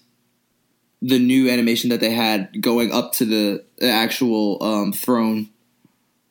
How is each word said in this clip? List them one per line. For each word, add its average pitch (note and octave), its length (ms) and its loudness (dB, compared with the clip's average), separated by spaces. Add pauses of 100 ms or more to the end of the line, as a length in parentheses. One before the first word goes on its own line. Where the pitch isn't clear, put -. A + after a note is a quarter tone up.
(1000)
the B2+ 160 2
new B2+ 320 4
animation A#2+ 400 0
that A#2 100 0
they A2+ 120 0
had A2 500 -2
going A#2 300 0
up A#2+ 220 -2
to B2 120 0
the, G#2+ 400 -2 (120)
the B2 120 0
actual, A2 720 0
um, G#2 320 -2
throne. A2 560 -2 (800)